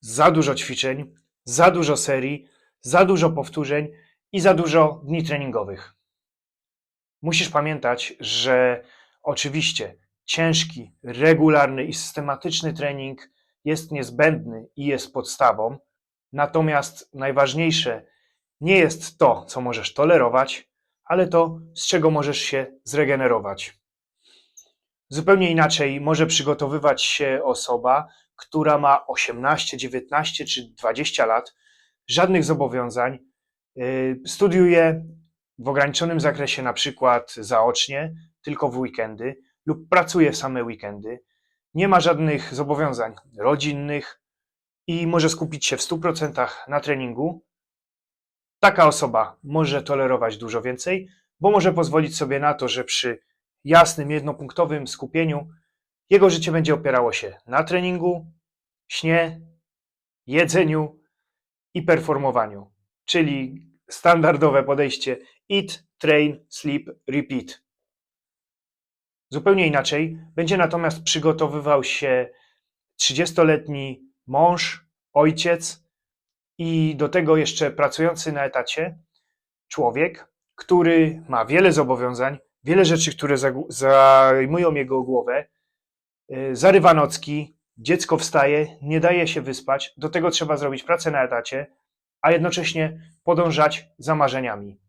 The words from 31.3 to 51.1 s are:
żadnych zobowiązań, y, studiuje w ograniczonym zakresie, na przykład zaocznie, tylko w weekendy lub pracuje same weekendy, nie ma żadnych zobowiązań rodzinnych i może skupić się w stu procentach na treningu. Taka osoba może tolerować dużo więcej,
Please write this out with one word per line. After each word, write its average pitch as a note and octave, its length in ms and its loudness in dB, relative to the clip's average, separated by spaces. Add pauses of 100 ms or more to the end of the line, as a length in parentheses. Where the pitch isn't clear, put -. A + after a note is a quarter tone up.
żadnych F3+ 360 2
zobowiązań, B2+ 760 -2 (580)
y, C3 500 -4
studiuje F3 800 2 (520)
w A#2+ 100 -10
ograniczonym C#3+ 520 0
zakresie, C#3+ 440 -2
na B2 100 -4
przykład B2+ 600 0
zaocznie, B2 840 -2 (260)
tylko D3 280 -4
w B2 80 -8
weekendy A#2 640 -8 (240)
lub D#3 240 -6
pracuje E3+ 440 2
same C3 300 -6
weekendy, G#2+ 600 -12 (500)
nie F3+ 140 0
ma F#3 120 6
żadnych D#3 540 0
zobowiązań C#3 640 -4 (220)
rodzinnych C#3+ 840 -4 (680)
i E3+ 200 -2
może E3 220 4
skupić D#3+ 360 -6
się C3 120 -2
w - 40 -6
stu E3 180 -6
procentach D#3+ 680 -4
na C#3+ 120 -2
treningu. C#3 680 -6 (1120)
Taka F#3 280 6
osoba A#2 560 0
może C#3+ 400 -2
tolerować B2+ 540 0
dużo A2+ 240 -6
więcej, F3+ 480 -6 (300)